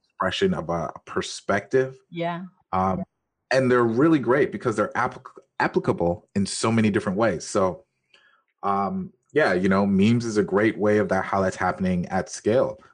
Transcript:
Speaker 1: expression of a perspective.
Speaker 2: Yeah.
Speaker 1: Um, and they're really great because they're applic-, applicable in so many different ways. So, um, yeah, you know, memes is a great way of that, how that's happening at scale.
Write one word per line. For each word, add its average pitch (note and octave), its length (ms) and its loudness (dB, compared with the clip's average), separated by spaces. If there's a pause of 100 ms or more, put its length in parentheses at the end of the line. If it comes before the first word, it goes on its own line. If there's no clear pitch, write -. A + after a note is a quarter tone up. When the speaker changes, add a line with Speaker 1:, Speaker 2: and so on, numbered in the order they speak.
Speaker 1:
expression F#2 440 0
of D#2+ 160 -6
a E2 220 -4 (140)
perspective. C3 920 -4 (120)
Speaker 2:
Yeah. E3+ 340 -6 (280)
Speaker 1:
Um, F#3 320 0 (480)
and B2+ 200 2
they're B2 140 6
really C#3+ 340 4
great B2 320 2
because A2 240 -4
they're G2+ 220 0
applic-, - 420 -6 (220)
applicable F#2 760 -2
in G2 100 0
so - 240 -4
many A2+ 200 2
different G2 280 -2
ways. G#2 300 0
So, F#2+ 380 -2 (800)
um, G2 500 -4 (180)
yeah, B2+ 220 2
you F#2 160 2
know, G2 160 2
memes G#2+ 400 4
is A2 100 -4
a G#2 80 4
great G2 340 0
way G#2 200 2
of G2+ 120 2
that, F#2+ 140 0
how G2+ 180 -2
that's F#2+ 140 0
happening F#2 520 -2
at F2+ 220 -4
scale. - 500 0 (140)